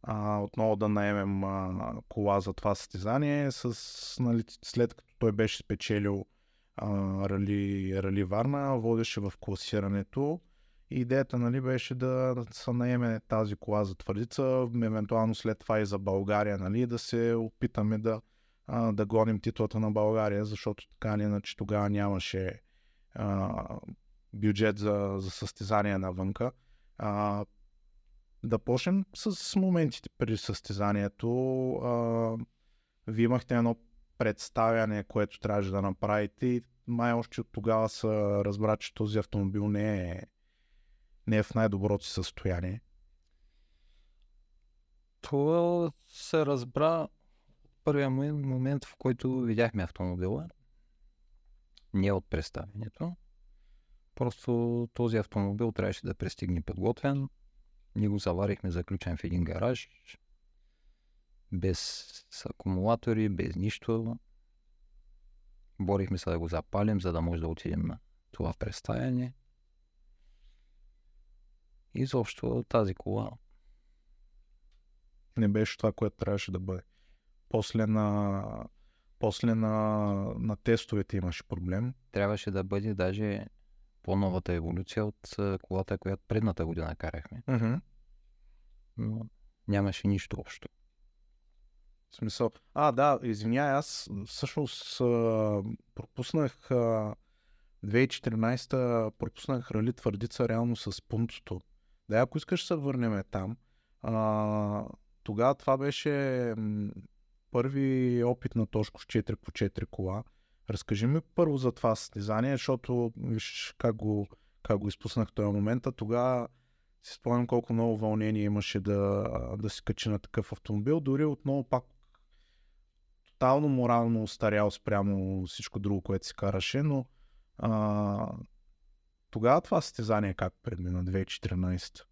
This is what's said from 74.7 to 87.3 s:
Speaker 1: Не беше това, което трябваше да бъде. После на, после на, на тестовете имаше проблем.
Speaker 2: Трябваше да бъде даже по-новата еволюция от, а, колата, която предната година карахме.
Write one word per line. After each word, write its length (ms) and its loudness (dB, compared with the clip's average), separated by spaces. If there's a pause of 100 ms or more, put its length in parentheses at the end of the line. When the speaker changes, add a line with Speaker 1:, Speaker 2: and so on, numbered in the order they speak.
Speaker 1:
Не 120 4
беше 280 2
това, 160 2
което 240 -2
трябваше 360 -2
да 80 -2
бъде. 220 -6 (640)
После 380 2
на, 840 0 (500)
после 360 2
на, 200 0 (640)
на 180 -2
тестовете 600 0
имаше 280 -4
проблем. 500 -4 (180)
Speaker 2:
Трябваше 380 0
да 140 -2
бъде 300 -2
даже 520 -2 (560)
по-новата 500 0
еволюция 540 -2
от, 320 -10
а, 240 0
колата, 360 -2
която 300 -4
предната 380 0
година 300 -4
карахме. 500 -8